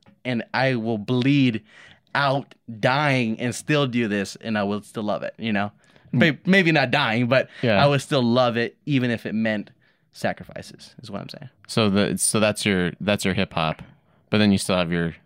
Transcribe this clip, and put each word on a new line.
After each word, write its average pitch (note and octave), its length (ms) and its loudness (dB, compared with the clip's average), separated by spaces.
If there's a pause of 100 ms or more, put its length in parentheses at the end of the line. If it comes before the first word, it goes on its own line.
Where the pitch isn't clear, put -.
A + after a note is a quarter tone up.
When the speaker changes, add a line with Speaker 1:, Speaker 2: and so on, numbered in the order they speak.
(260)
Speaker 1:
and A#2+ 180 -4 (100)
I C3 220 0
will A2+ 220 -2
bleed B2+ 640 2 (500)
out C#3 400 -2 (260)
dying B2+ 600 2
and A#2+ 160 -4
still C#3+ 320 0
do A#2+ 200 0
this G2+ 340 -4
and A2 160 -4
I G#2 60 0
will G2+ 200 -2
still A2+ 200 -10
love G2+ 200 -4
it," - 140 -8
you A2+ 160 -6
know? G#2 180 -2 (420)
Speaker 2:
Mm. A#2+ 60 2
Speaker 1:
May-, E3 260 4
maybe F#3 260 4
not C#3 200 2
dying, B2 360 0
but B2+ 220 2 (120)
Speaker 2:
Yeah. B2+ 220 4
Speaker 1:
I C#3+ 40 6
would C#3+ 140 0
still C#3 220 0
love A#2+ 340 2
it A#2 280 -2
even B2+ 260 0
if A2 140 -6
it G2+ 80 -8
meant G#2+ 380 -2 (420)
sacrifices, - 880 -10
is G#2+ 80 -18
what G2 120 -10
I'm - 80 -14
saying. - 200 -18 (180)
Speaker 2:
So G#2+ 220 2
the, G2 280 2
so - 240 0
that's G#2+ 240 2
your, F#2 340 2
that's G2+ 260 0
your F#2 80 0
hip F#2 200 -2
hop, D#2+ 280 -2 (480)
but G#2+ 100 0
then G#2 120 4
you G2 60 4
still G2 180 -2
have F2 160 0
your, E2+ 240 -2 (100)